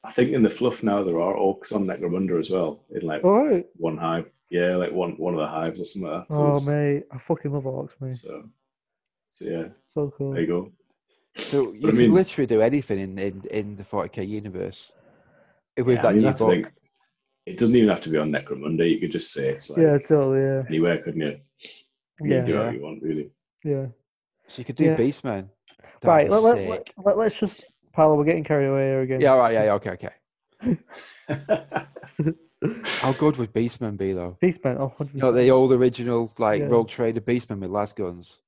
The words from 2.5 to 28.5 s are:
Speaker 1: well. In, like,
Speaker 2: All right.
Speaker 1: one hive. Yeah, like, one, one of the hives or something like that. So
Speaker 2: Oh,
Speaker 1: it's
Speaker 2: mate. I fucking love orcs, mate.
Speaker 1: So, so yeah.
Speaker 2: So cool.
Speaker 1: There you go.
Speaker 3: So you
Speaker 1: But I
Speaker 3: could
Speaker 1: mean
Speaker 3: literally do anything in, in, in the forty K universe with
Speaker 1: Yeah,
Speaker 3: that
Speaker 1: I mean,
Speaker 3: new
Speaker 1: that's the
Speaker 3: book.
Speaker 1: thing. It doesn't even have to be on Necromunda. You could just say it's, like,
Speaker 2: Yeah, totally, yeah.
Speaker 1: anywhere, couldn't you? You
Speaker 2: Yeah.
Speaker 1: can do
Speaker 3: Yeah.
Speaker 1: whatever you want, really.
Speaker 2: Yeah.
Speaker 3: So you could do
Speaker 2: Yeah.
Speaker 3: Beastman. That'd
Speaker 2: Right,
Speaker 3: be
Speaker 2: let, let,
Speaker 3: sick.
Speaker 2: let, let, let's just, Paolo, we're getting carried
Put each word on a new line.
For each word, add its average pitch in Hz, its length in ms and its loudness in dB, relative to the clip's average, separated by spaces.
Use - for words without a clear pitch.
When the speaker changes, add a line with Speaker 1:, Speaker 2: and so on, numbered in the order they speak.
Speaker 1:
well. 87 340 -4
In, 87 120 -8
like, 78 180 -4
Speaker 2:
All 208 220 4
right. 196 200 0
Speaker 1:
one 160 200 -4
hive. 82 300 -4
Yeah, 87 260 0
like, 90 160 -2
one, 87 260 -2
one 80 160 -4
of 78 60 -4
the 76 60 -2
hives 80 340 -6
or 85 40 -6
something 85 260 -8
like - 180 -8
that. 151 60 -8
So 147 120 0
Speaker 2:
Oh, 143 60 4
Speaker 1:
it's 143 140 0
Speaker 2:
mate. 147 360 -2
I 127 60 -14
fucking 151 340 -4
love 139 120 -6
orcs, 135 260 -8
mate. 131 140 -8
Speaker 1:
So, - 340 -16
so - 140 -18
yeah. 82 200 -6
Speaker 2:
So 143 220 -4
cool. 139 160 -6
Speaker 1:
There 135 100 -4
you - 40 0
go. 87 260 -4
Speaker 3:
So 131 360 -2
you 107 100 -16
Speaker 1:
But - 60 2
I - 20 6
Speaker 3:
could 113 100 4
Speaker 1:
mean 117 140 8
Speaker 3:
literally 180 320 2
do 110 160 4
anything 123 360 0
in, 95 200 -8
in, 95 320 -6
in 104 260 -6
the 98 80 -16
forty 95 240 -4
K 101 160 -8
universe 98 680 -10
with 123 120 0
Speaker 1:
Yeah, 120 140 4
Speaker 3:
that 117 60 4
Speaker 1:
I - 40 6
mean, 104 80 6
Speaker 3:
new 117 40 4
Speaker 1:
that's - 160 0
the 110 60 4
Speaker 3:
book. - 80 6
Speaker 1:
thing. - 180 -4
It 92 120 -12
doesn't 120 180 4
even 107 140 6
have 85 120 0
to 80 60 -10
be 78 100 0
on 76 140 0
Necromunda. 78 580 -2
You - 80 2
could 85 140 -4
just - 200 -6
say 71 180 -2
it's, - 200 -10
like, - 100 -4
Speaker 2:
Yeah, 147 180 6
totally, 135 420 2
yeah. 135 280 -2
Speaker 1:
anywhere, 82 340 0
couldn't 80 180 -6
you? 73 180 -4
You 151 100 -2
Speaker 2:
Yeah. 135 80 4
Speaker 1:
can 123 80 0
do 82 60 0
Speaker 3:
Yeah. 71 80 2
Speaker 1:
whatever 120 160 -2
you 71 60 -10
want, 78 200 -12
really. 78 280 -4
Speaker 2:
Yeah. 139 220 -2
Speaker 3:
So - 120 -18
you 123 40 -12
could 120 120 -10
do 156 80 2
Speaker 2:
Yeah. 160 120 4
Speaker 3:
Beastman. 117 540 -2
That'd - 60 0
Speaker 2:
Right, 156 200 6
Speaker 3:
be - 40 -2
Speaker 2:
let, 220 120 4
let, 233 140 6
Speaker 3:
sick. 185 400 -6
Speaker 2:
let, 196 100 -4
let, 202 120 2
let's 220 200 0
just, - 260 -6
Paolo, 156 240 6
we're 147 80 2
getting 160 200 2
carried 143 220 2